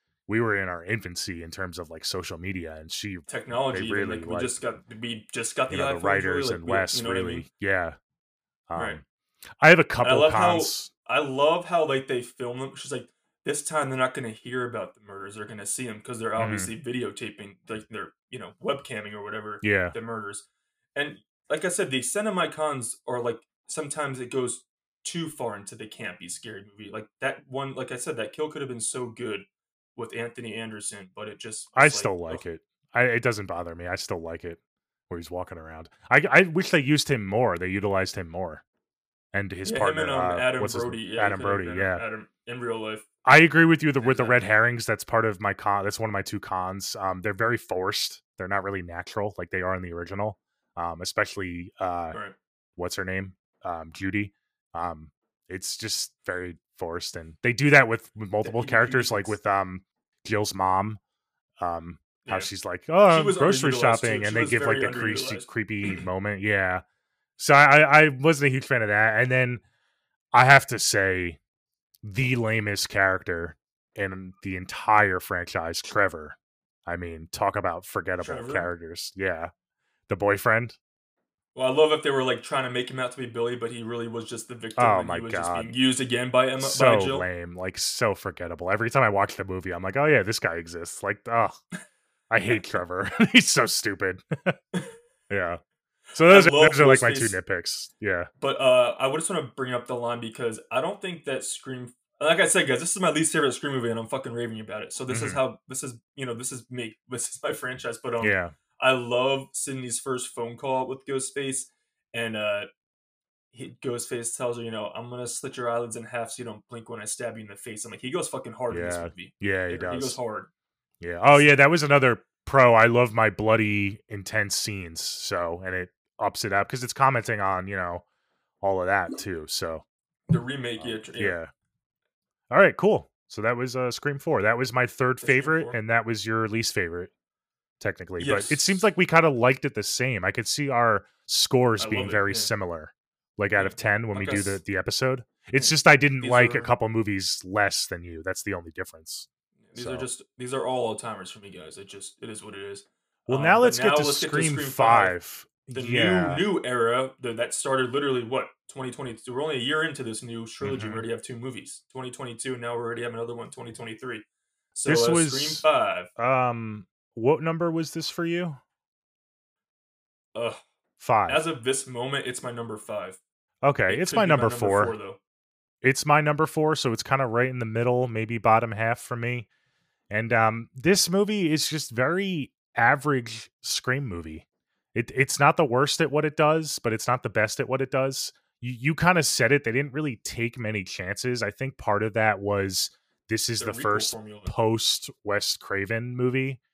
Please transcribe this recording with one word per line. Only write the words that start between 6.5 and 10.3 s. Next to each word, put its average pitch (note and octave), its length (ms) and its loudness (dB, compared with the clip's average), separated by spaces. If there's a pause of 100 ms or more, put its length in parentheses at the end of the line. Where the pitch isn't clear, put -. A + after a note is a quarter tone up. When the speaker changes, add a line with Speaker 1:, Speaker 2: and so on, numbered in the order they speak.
Speaker 1:
and E2 100 -12
Speaker 2:
we, F2+ 60 -4
Speaker 1:
Wes F#2+ 260 0
Speaker 2:
you A#2 60 -4
know A2+ 60 -6
what F#2+ 80 -2
I - 40 -2
Speaker 1:
really, F2 140 -6
Speaker 2:
mean? E2+ 100 -10 (160)
Speaker 1:
yeah. F#2 320 0 (760)
Um, E2 120 -6
Speaker 2:
Right. E2 180 -8 (600)
Speaker 1:
I D3+ 100 10
have E3+ 100 10
a - 20 6
Speaker 2:
And - 100 0
I - 40 -4
Speaker 1:
couple B2 240 4
Speaker 2:
love D3+ 140 6